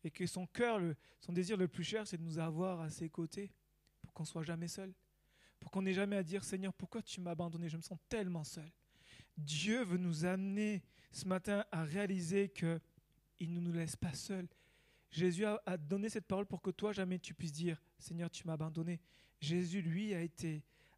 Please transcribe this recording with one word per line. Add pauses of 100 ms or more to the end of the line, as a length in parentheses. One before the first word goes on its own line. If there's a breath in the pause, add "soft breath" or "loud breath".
et
que
son
cœur,
le, (240 loud breath)
son
désir
le
plus
cher,
c'est
de
nous
avoir
à
ses
côtés (520)
pour
qu'on
soit
jamais
seul, (680 soft breath)
pour
qu'on
n'ait
jamais
à
dire, «
Seigneur,
pourquoi
tu
m'as
abandonné ?
Je
me
sens
tellement
seul. » (680 loud breath)
Dieu
veut
nous
amener (280 loud breath)
ce
matin
à
réaliser
qu'il
ne
nous
laisse
pas
seuls. (640 soft breath)
Jésus
a,
a
donné
cette
parole
pour
que
toi,
jamais
tu
puisses
dire, « (180)
Seigneur,
tu
m'as
abandonné. » (380 soft breath)
Jésus,
lui,
a
été (340 soft breath)